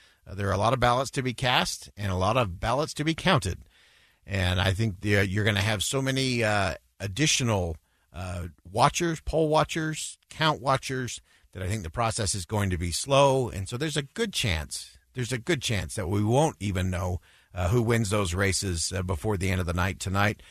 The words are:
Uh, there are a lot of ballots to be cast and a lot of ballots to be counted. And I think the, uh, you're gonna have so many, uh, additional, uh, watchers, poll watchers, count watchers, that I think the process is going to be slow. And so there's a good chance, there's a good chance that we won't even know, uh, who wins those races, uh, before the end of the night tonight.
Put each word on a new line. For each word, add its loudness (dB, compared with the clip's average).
Uh, -14
there -2
are 2
a 2
lot 2
of 0
ballots 2
to -2
be -2
cast 0
and -2
a 0
lot 2
of 0
ballots 0
to -2
be 0
counted. 2
And 2
I 4
think -2
the, 4
uh, 6
you're 0
gonna 2
have 0
so -2
many, 0
uh, 2
additional, 0
uh, -8
watchers, 0
poll 0
watchers, -2
count 0
watchers, -2
that -10
I -4
think -2
the -8
process -2
is -6
going 0
to 0
be -2
slow. 4
And -6
so -8
there's -4
a 0
good -4
chance, -4
there's -4
a 0
good -2
chance -4
that -4
we 2
won't 2
even 0
know, -4
uh, 0
who 4
wins 2
those 2
races, 0
uh, -2
before -2
the -2
end 0
of -2
the -2
night -2
tonight. -2